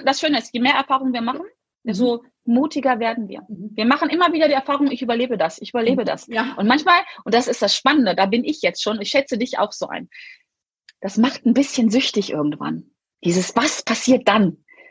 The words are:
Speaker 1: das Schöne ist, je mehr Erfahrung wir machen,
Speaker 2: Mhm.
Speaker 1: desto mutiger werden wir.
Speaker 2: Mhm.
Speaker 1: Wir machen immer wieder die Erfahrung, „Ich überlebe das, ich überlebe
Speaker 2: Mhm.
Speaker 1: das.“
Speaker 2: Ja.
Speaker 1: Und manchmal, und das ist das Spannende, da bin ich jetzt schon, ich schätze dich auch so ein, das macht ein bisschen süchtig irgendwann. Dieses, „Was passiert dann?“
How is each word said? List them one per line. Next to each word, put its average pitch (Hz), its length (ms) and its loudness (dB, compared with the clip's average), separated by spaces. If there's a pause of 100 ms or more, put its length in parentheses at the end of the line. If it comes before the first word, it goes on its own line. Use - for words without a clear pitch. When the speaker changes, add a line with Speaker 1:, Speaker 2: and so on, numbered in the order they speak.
Speaker 1:
das 269 140 0
Schöne 294 180 0
ist, - 160 -8
je 233 60 -4
mehr 254 140 2
Erfahrung 262 380 0
wir 240 80 -4
machen, 262 220 -4 (400)
Speaker 2:
Mhm. 233 80 -8
Speaker 1:
desto 233 340 0 (220)
mutiger 254 540 2
werden 226 280 -4
wir. - 200 -14
Speaker 2:
Mhm. 208 260 -14
Speaker 1:
Wir 214 100 -2
machen 294 240 2
immer 339 240 2
wieder 311 160 4
die 294 60 0
Erfahrung, 277 360 0
„Ich 254 120 -6
überlebe 240 340 -2
das, 160 240 -2
ich 208 100 -16
überlebe 226 320 0
Speaker 2:
Mhm. - 40 -6
Speaker 1:
das.“ - 220 -6
Speaker 2:
Ja. 226 280 -4
Speaker 1:
Und 202 100 0
manchmal, 330 340 4 (240)
und 214 100 0
das 247 140 2
ist - 120 -4
das 202 160 2
Spannende, 262 380 4
da 190 120 2
bin 226 180 0
ich - 180 -4
jetzt 175 200 -2
schon, 214 200 -2
ich - 80 -8
schätze 277 260 0
dich 247 220 -4
auch - 140 0
so - 160 -8
ein, 175 200 -12 (920)
das 196 180 -4
macht 254 280 2
ein 233 80 6
bisschen 254 360 2
süchtig 220 400 0
irgendwann. 151 540 -4 (400)
Dieses, 180 320 0
„Was 294 260 0
passiert 247 460 0
dann?“ 202 360 2 (260)